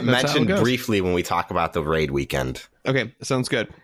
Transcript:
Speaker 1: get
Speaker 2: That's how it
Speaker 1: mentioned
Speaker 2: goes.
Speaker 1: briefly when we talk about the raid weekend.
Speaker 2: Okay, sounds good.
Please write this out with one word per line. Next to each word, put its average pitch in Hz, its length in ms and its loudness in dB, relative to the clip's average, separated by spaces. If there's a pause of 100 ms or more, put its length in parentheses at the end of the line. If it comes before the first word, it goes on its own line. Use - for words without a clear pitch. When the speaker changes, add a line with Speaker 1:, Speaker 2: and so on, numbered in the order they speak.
Speaker 1:
get - 40 0
Speaker 2:
That's 120 180 4
how 143 40 2
it 143 60 0
Speaker 1:
mentioned 127 160 2
Speaker 2:
goes. 196 120 2
Speaker 1:
briefly 120 380 2
when 90 140 2
we 87 100 2
talk 87 280 -2
about 85 200 0
the 82 120 0
raid 78 280 0
weekend. 67 560 -4 (180)
Speaker 2:
Okay, 127 360 -2
sounds 127 260 -2
good. 117 220 -2 (140)